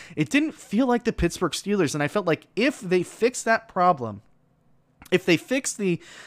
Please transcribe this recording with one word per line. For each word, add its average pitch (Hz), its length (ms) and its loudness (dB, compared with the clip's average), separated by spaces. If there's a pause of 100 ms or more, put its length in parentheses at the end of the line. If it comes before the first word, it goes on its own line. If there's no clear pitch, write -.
(160)
it 151 140 -2
didn't 294 220 2
feel 240 340 -2
like 240 180 0
the 226 80 0
Pittsburgh 175 400 -2
Steelers. 190 400 0
And 151 100 -2
I 147 60 0
felt 196 180 -2
like 156 200 0 (100)
if 254 240 0
they 180 220 0
fix - 400 -2
that 226 260 0
problem, 127 540 0 (880)
if 180 160 0
they 170 100 6
fix - 380 -2
the, 185 260 -2 (260)